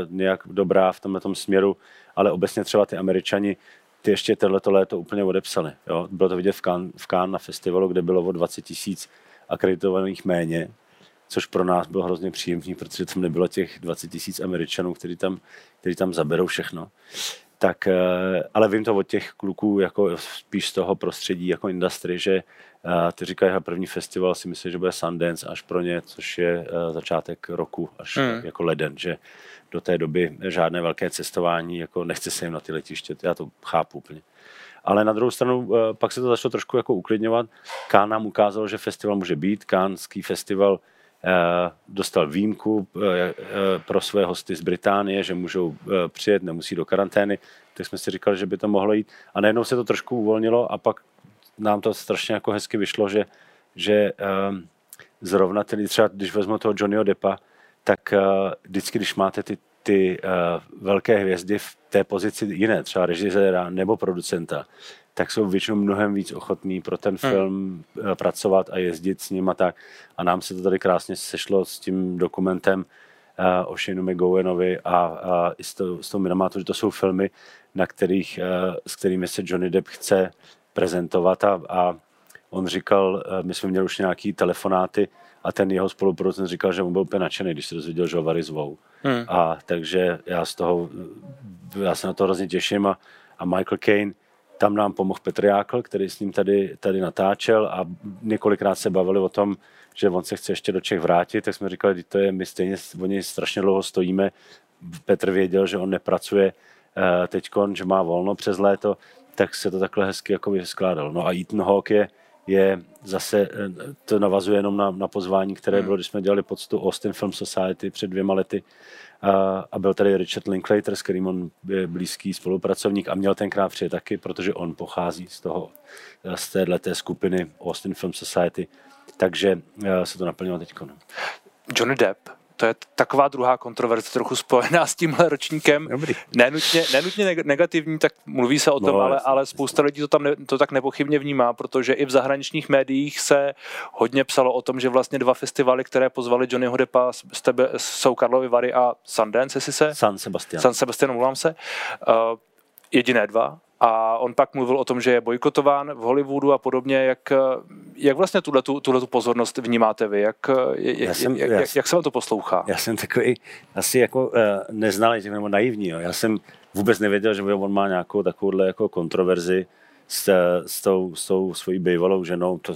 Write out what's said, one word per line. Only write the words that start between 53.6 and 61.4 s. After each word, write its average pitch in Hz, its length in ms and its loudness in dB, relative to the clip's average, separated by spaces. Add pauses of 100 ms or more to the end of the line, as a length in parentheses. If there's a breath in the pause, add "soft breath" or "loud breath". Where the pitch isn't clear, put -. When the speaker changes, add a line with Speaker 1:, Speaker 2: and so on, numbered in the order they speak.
Speaker 1:
že, 101 420 2
ehm, 98 500 -2 (520 loud breath)
zrovna 95 440 2
tedy 104 240 -4
třeba, 107 200 4
když 95 260 -6
vezmu 104 240 0
toho 107 180 0
Johnnyho 104 280 2
Deppa, 98 340 0 (460 soft breath)
tak, - 280 0
eh, 101 60 4 (460)
vždycky, 95 340 -6
když 98 160 -2
máte 95 280 0
ty, 101 160 -8 (240)
ty, 95 420 4
eh, 95 40 -4 (520)
velké 98 380 2
hvězdy 95 400 0